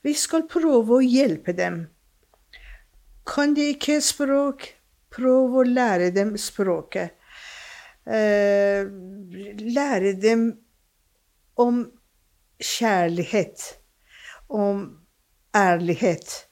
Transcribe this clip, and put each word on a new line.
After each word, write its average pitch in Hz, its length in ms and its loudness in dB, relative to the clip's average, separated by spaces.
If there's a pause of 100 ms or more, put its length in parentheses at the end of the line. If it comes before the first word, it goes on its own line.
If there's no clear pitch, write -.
vi 294 100 0
skal 320 320 -2
prøve 262 520 2
å 262 60 4
hjelpe 240 520 2
dem. 175 320 -6 (1400)
Kan 285 280 0
de 294 180 0
ikke 294 280 0
språk, 277 680 -2 (440)
prøv 254 460 2
å 254 80 4
lære 214 480 2
dem 208 220 0
språket. 180 760 -4 (960)
Eh, 202 800 2 (840)
lære 233 520 0
dem 226 260 2 (1120)
om 240 240 2 (800)
kjærlighet, 180 1160 -2 (680)
om 202 400 -2 (680)
ærlighet 175 960 0